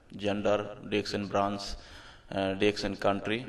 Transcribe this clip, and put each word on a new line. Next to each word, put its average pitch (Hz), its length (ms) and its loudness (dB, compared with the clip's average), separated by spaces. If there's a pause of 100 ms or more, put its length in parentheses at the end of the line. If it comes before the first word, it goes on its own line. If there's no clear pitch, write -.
(180)
gender, 104 720 0
ডিএক্সএন 101 380 0
ব্রাঞ্চ, 101 360 2
আহ, - 960 -4
ডিএক্সএন 101 360 2
কান্ট্রি, 101 540 0